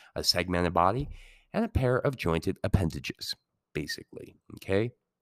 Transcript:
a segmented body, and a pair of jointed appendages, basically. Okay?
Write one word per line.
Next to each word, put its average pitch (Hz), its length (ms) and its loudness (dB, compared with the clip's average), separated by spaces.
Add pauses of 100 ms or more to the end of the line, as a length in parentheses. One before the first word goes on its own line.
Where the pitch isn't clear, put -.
(160)
a - 80 -4
segmented 87 500 2
body, 98 340 2 (460)
and 214 100 0
a 226 60 -2
pair 127 300 2
of 131 180 0
jointed 82 460 0
appendages, - 720 -2 (380)
basically. - 640 -8 (180)
Okay? 104 380 0 (280)